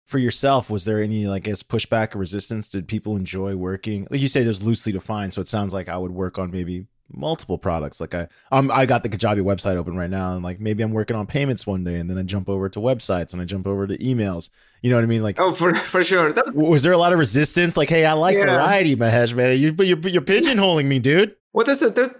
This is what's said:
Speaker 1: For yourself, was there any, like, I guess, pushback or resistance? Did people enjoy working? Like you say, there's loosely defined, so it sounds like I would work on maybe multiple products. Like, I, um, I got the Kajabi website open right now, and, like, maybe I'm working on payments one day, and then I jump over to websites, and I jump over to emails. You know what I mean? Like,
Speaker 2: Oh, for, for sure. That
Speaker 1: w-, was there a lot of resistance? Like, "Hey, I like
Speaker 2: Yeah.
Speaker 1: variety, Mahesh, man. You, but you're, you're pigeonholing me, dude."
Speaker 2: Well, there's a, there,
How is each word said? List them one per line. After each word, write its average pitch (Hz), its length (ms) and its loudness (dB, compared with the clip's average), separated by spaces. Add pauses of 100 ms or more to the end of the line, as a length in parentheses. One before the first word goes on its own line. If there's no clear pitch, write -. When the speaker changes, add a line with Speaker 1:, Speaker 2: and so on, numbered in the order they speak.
Speaker 1:
For 135 100 -4
yourself, 127 540 0
was 95 140 -4
there 107 180 0
any, 107 240 -2
like, 98 200 -4
I 107 40 -4
guess, 98 100 -6
pushback 110 540 -2
or - 20 -6
resistance? 101 540 -6
Did 95 160 -8
people 107 280 -6
enjoy 95 400 -4
working? 95 540 -6
Like 139 120 -2
you 139 60 0
say, 131 160 2
there's 104 200 -2
loosely 110 280 -2
defined, 98 440 -6
so 98 60 -6
it 90 60 -6
sounds 101 240 -4
like 92 160 -6
I 87 100 -6
would 92 140 -6
work 92 280 -6
on 92 100 -6
maybe 90 380 -8 (240)
multiple 139 460 -6
products. 80 440 -6
Like, 80 120 -10
I, 85 140 -6 (240)
um, 135 200 2
I 131 140 4
got 120 180 0
the 110 60 -4
Kajabi 104 320 -2
website 95 360 -2
open 85 180 -6
right 87 140 -6
now, 92 240 -4
and, 90 100 -8
like, 90 160 -8
maybe 107 240 -2
I'm 110 80 -2
working 110 240 -2
on 104 120 -6
payments 139 380 -2
one 92 180 -4
day, 87 120 -4
and 85 140 -6
then 92 80 -4
I 92 60 -4
jump 98 260 -6
over 95 200 -2
to 104 100 -8
websites, 104 540 -2
and 90 80 -8
I 90 40 -6
jump 92 220 -8
over 98 200 -2
to 98 120 -4
emails. 107 500 -2 (320)
You 123 80 0
know 123 80 4
what 117 60 4
I 113 40 2
mean? 113 160 2
Like, 104 160 -2
Speaker 2:
Oh, 185 140 2
for, 170 220 2
for - 280 0
sure. 170 300 2
That - 140 2
Speaker 1:
w-, 156 220 0
was 147 140 4
there 180 100 6
a 180 40 6
lot 175 160 6
of 170 60 4
resistance? 151 580 2
Like, 147 120 2
"Hey, 165 160 4
I 156 80 4
like 175 220 4
Speaker 2:
Yeah. 196 100 4
Speaker 1:
variety, 175 500 4
Mahesh, 117 400 2
man. 127 220 4
You, 156 160 2
but 185 140 2
you're, 175 120 4
you're 185 220 0
pigeonholing 196 640 4
me, 139 140 2
dude." 160 360 4 (160)
Speaker 2:
Well, 226 140 2
there's 277 160 2
a, 220 80 4
there, 254 300 0